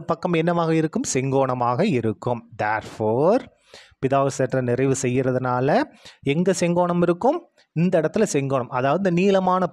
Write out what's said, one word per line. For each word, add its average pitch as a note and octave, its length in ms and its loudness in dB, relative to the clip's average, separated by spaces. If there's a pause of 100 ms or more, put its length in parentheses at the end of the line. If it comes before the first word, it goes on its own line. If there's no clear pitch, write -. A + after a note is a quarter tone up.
பக்கம் E3+ 320 -2
என்னவாக E3+ 380 0
இருக்கும்? D#3+ 340 -2
செங்கோணமாக B2+ 680 0 (200)
இருக்கும். A2+ 420 -4 (200)
Therefore, A2 760 0 (600)
பிதாகரஸ் C#3 400 0
தேற்றம் B2+ 300 -2
நிறைவு C3 320 2
செய்யறதுனால B2+ 760 0 (540)
எங்க F3+ 280 0
செங்கோணம் F3 460 0
இருக்கும்? G3+ 320 0 (420)
இந்த F3+ 200 2
இடத்துல E3 240 0 (100)
செங்கோணம், C3+ 420 -2
அதாவது C#3 260 0
இந்த F#3 180 0
நீளமான F#3 520 2